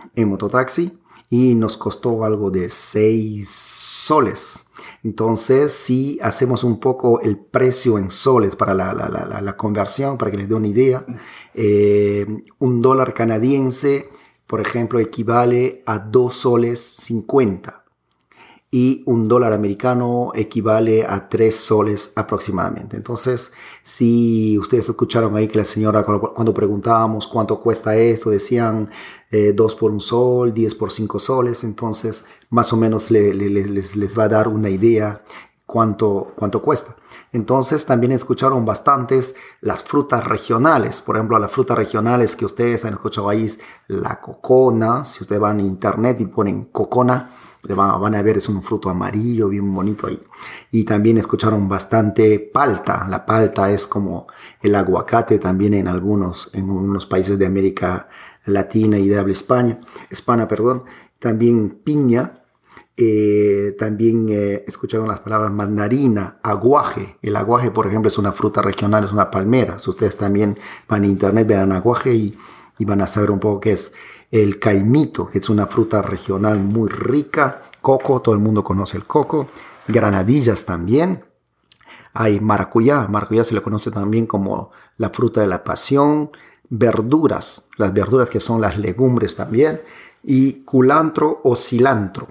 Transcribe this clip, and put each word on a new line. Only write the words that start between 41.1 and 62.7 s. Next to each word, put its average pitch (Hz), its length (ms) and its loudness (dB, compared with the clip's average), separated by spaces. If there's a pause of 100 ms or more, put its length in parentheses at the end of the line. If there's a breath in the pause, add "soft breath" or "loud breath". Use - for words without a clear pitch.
ejemplo, 110 240 0
las 104 100 -4
frutas 101 260 -2
regionales 110 600 0
que - 80 -6
ustedes 117 400 -2
han 107 100 -6
escuchado 101 340 -6
ahí 110 180 0
es 107 120 -8 (300 loud breath)
la - 320 -6
cocona. 123 840 2
Si - 180 -8
ustedes 104 180 -4
van 104 180 0
a 101 40 -2
internet 104 580 0
y 107 60 -4
ponen 101 400 -2
cocona, 123 640 0 (320 loud breath)
le 98 120 -6
van, 98 260 2
van 107 160 0
a 104 60 0
ver, 104 160 2
es - 100 -2
un 98 160 -2
fruto 101 260 -4
amarillo 104 580 -2
bien 101 240 -2
bonito 98 360 -4
ahí. - 120 -8 (520 loud breath)
Y 113 100 4
también 110 360 2
escucharon 104 500 0
bastante 107 720 2 (120)
palta. 98 560 -2
La 92 160 -6
palta 107 460 2
es 101 160 -2
como 92 400 -4 (340 loud breath)
el 104 140 2
aguacate 98 640 2
también 95 360 0
en 98 120 0
algunos, 95 680 -2
en 98 100 -4
algunos 95 440 -2
países 95 320 0
de 95 80 2
América 95 600 -2 (380 loud breath)
Latina 104 520 2
y 98 100 2
de 101 120 2
habla 95 140 0
España, 120 440 0 (320 loud breath)
hispana, 117 380 -2
perdón. 123 340 0 (380 loud breath)
También 113 640 2
piña. 139 540 0 (640 loud breath)